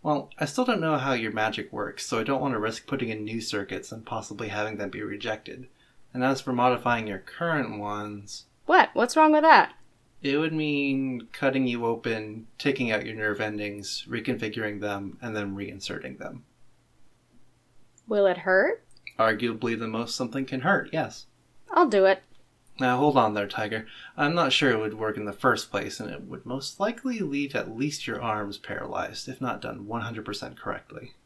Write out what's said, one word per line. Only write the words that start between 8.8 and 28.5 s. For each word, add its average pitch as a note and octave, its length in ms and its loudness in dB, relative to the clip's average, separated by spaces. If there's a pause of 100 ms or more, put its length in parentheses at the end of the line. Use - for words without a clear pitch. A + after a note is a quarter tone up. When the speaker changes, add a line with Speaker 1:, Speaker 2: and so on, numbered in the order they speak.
Speaker 2:
What's A#3+ 220 2
wrong D#4 160 8
with D4+ 120 6
that? C#4+ 300 8 (480)
Speaker 1:
it C#3 160 0
would D#3+ 140 2
mean C#3 800 0
cutting C3+ 340 2
you A#2+ 200 0
open, A2+ 600 -2 (120)
taking B2+ 340 0
out G#2+ 140 0
your A2 100 -8
nerve G#2+ 240 -2
endings, G#2 720 -6
reconfiguring A2 720 -4
them, G2 400 -6
and A#2 120 -8
then G2+ 220 -4
reinserting - 640 -8
them. - 260 -12 (1600)
Speaker 2:
Will G#3 180 4
it F#3 140 4
hurt? G3+ 440 4 (340)
Speaker 1:
Arguably A2+ 600 2
the A2+ 80 -4
most A2+ 300 -4
something B2+ 280 -2
can C3 160 -6
hurt, F3+ 300 2
yes. A#2 340 -4 (460)
Speaker 2:
I'll E4+ 160 6
do G3+ 180 6
it. F#3+ 160 6 (600)
Speaker 1:
Now, B2+ 160 4
hold C#3 200 6
on A2 160 6
there, G2+ 140 0
Tiger. A2 380 -4 (320)
I'm D3 180 2
not D#3 160 4
sure C3+ 200 6
it A2 80 4
would G#2+ 160 -2
work G#2+ 220 -2
in G#2 80 -6
the G#2 80 -6
first - 380 2
place, - 300 -4
and A2 80 -8
it - 140 -12
would - 220 -12
most C3 360 -8
likely A#3 380 -2
leave C#3+ 360 -2
at G#2+ 220 -4
least C#3+ 300 -2
your A#2 140 -4
arms G#2+ 360 -4